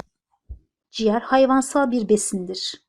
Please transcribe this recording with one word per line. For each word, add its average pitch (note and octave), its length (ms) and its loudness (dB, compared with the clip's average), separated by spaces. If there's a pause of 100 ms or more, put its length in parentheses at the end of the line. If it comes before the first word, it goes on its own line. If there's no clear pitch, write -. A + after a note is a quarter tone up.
(920)
Ciğer A3 300 0
hayvansal C4 720 2
bir A#3 180 -2
besindir. F#3+ 800 -2